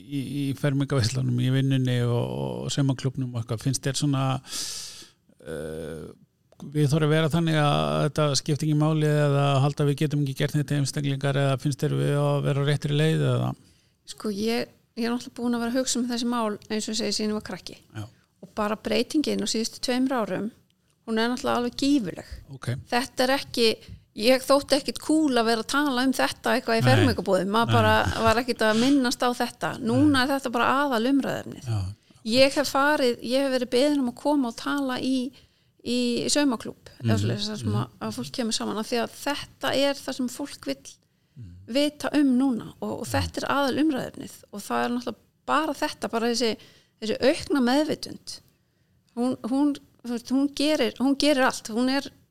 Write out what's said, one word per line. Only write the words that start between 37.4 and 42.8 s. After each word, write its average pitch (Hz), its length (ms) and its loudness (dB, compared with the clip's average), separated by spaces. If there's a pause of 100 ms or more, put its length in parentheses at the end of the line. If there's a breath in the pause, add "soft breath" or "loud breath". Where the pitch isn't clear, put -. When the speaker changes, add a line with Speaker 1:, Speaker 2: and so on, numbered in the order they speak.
Speaker 2:
þar 214 100 -8
sem 117 100 -4
Speaker 1:
mhm. - 100 0
Speaker 2:
að, 214 100 -2 (120)
að 214 160 -8
fólk 247 160 -8
kemur 226 200 -4
saman, 214 260 -4
af 220 100 -6
því 240 100 -2
að 220 160 -4
þetta - 600 -6
er 277 180 2
það 277 220 -10
sem 254 120 -4
fólk - 380 -10
vill 277 220 -10 (480)
Speaker 1:
Mhm. 95 160 -16 (140)
Speaker 2:
vita 285 460 -2
um 277 220 4
núna 254 320 2 (140)